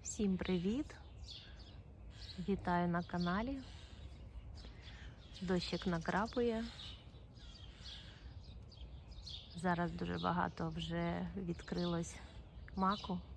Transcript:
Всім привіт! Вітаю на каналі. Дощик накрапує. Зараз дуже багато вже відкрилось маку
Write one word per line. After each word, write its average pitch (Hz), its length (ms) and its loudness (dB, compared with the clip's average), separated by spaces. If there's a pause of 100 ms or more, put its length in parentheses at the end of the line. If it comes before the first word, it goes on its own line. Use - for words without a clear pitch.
(140)
Всім 196 220 6
привіт! 185 500 4 (1600)
Вітаю 175 400 6
на 175 140 4
каналі. 190 560 2 (1800)
Дощик 175 440 2
накрапує. 220 800 4 (3000)
Зараз 170 360 4
дуже 175 260 0
багато 175 580 4
вже 170 600 2
відкрилось 175 800 0 (600)
маку 190 420 4 (180)